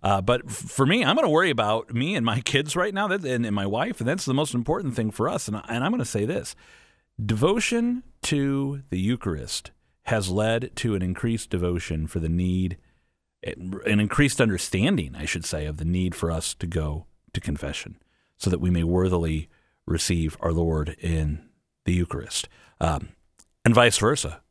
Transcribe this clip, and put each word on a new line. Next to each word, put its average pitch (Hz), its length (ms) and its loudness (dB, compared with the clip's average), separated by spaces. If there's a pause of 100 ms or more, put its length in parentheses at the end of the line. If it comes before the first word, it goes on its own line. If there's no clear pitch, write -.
Uh, 98 160 4
but 120 260 2
f-, - 60 -12
for - 340 0
me, 220 180 4
I'm 175 120 2
gonna 302 120 2
worry 165 220 4
about 113 420 0
me 139 220 0
and 123 100 0
my 117 160 0
kids 143 360 0
right 190 180 0
now, 202 140 0
that, 185 160 -2
and, 123 200 0
and 104 120 -2
my 98 100 -2
wife, 127 340 -2
and 120 80 0
that's 180 160 -2
the 135 80 -2
most 143 220 0
important 139 400 -2
thing 110 160 -2
for 113 180 -2
us. - 200 -4
And 107 80 -4
I, - 120 -10
and 117 140 -2
I'm 170 80 0
gonna 240 140 -2
say 107 200 -2
this, 160 300 -6 (680)
devotion 220 840 2 (180)
to 139 680 0
the 92 100 -2
Eucharist 92 720 -4 (300)
has 101 280 0
led 110 460 0
to 113 180 -2
an 90 80 0
increased 107 480 -2
devotion 87 560 -2
for 85 140 -4
the 80 80 -2
need, 90 480 0 (680)
an 98 540 -2
increased 127 420 2
understanding, 98 760 2
I 73 80 -8
should 85 200 -4
say, 76 220 -4
of 76 120 -6
the 78 60 -4
need 90 300 0
for - 160 -2
us 80 240 -4
to 90 140 -6
go 78 380 -2 (260)
to - 80 -2
confession - 560 -6 (400)
so - 120 0
that 90 120 2
we 90 100 2
may 85 140 4
worthily 85 640 2 (380)
receive 82 520 0
our 82 140 0
Lord 80 480 0
in 78 480 -2 (360)
the 90 100 2
Eucharist. - 540 -2 (320)
Um, - 280 -2 (560)
and 117 100 6
vice 120 240 8
versa. 104 420 0 (100)